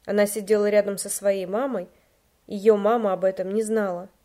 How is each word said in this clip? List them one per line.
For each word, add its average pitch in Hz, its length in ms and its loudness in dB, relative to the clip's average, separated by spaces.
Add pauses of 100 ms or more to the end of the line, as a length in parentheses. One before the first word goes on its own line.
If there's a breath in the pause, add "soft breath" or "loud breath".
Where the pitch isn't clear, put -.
Она 202 220 2
сидела 208 420 0
рядом 202 300 2
со - 100 -8
своей 196 380 -2
мамой, 214 420 -4 (560 soft breath)
ее 208 320 4
мама 214 340 2
об 185 140 -2
этом 190 280 -2
не 220 100 0
знала. 196 460 -2 (160)